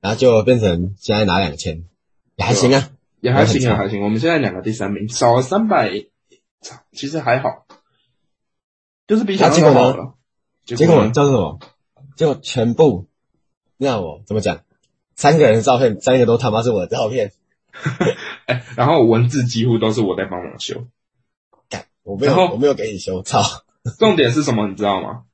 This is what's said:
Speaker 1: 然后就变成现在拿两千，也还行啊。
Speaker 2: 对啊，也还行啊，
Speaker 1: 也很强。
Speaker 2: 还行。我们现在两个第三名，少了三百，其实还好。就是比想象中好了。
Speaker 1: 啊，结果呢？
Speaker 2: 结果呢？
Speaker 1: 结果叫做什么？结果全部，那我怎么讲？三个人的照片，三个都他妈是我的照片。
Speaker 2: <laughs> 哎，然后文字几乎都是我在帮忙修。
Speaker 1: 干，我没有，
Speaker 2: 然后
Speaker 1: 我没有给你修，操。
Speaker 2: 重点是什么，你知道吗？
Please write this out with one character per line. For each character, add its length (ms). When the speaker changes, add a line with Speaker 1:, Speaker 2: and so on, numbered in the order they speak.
Speaker 1:
然 100
后 80
就 240
变 160
成 380
现 200
在 60
拿 160
两 160
千， 300
也 80
还 100
行 220
啊。 60
Speaker 2:
对 0
啊， 100
也 100
还 140
行 160
啊， 0
Speaker 1:
也 80
很 80
强。 0
Speaker 2:
还 120
行。 120
我 80
们 100
现 100
在 100
两 140
个 80
第 100
三 200
名， 160
少 280
了 80
三 240
百， 240
其 160
实 120
还 200
好。 280
就 80
是 80
比 140
想 140
象 100
中 120
好 220
了。 80
Speaker 1:
啊， 100
结 100
果 0
呢？ 0
Speaker 2:
结 120
果 180
呢？ 60
Speaker 1:
结 20
果 0
叫 120
做 60
什 60
么？ 220
结 100
果 160
全 320
部， 340
那 240
我 240
怎 100
么 60
讲？ 220
三 240
个 60
人 140
的 40
照 160
片， 240
三 160
个 80
都 120
他 120
妈 140
是 80
我 80
的 80
照 220
片。 220
Speaker 2:
<laughs> 640
哎， 160
然 120
后 160
文 260
字 140
几 240
乎 100
都 140
是 100
我 160
在 80
帮 180
忙 160
修。 280
Speaker 1:
干， 160
我 160
没 80
有， 100
Speaker 2:
然 0
后 200
Speaker 1:
我 20
没 80
有 80
给 180
你 60
修， 240
操。 220
Speaker 2:
重 160
点 160
是 100
什 140
么， 120
你 60
知 80
道 180
吗？ 340